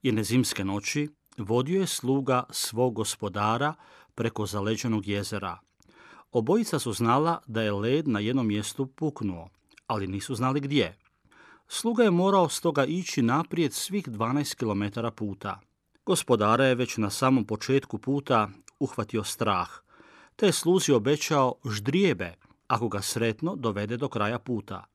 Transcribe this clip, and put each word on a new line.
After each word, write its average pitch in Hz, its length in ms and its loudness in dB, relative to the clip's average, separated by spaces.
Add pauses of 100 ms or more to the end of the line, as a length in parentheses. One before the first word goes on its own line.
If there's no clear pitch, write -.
Jedne 110 220 0
zimske 110 420 0
noći 104 440 -4 (280)
vodio 123 420 0
je 185 80 0
sluga 131 640 0
svog 120 440 -2
gospodara 107 800 -2 (420)
preko 110 300 -2
zaleđenog 104 640 -2
jezera. 98 520 -4 (720)
Obojica 156 480 2
su 113 140 -4
znala 123 520 2
da 113 160 -4
je 107 100 0
led 123 360 0
na 107 120 0
jednom 117 280 0
mjestu 107 400 -2
puknuo, 101 600 -6 (380)
ali 101 200 -4
nisu 98 280 -6
znali 131 240 0
gdje. 139 380 0 (720)
Sluga 233 340 0
je 214 80 6
morao 180 380 4
stoga 143 360 0
ići 165 360 -2
naprijed 147 520 0
svih 190 340 -4
dvanaest 123 480 -2
kilometara 107 560 -2
puta. 101 480 -8 (460)
Gospodara 117 600 4
je 127 100 4
već 120 220 -2
na 104 120 0
samom 131 360 2
početku 117 520 -2
puta 131 520 0 (300)
uhvatio 113 440 -2
strah, 95 460 -2 (680)
te - 100 0
je 185 60 6
sluzi 170 400 2
obećao 131 640 4 (100)
ždrijebe 107 680 0 (340)
ako 117 200 0
ga 101 140 -2
sretno 117 540 -2
dovede 110 420 -4
do 139 120 -4
kraja 110 300 -2
puta. 101 440 -6 (120)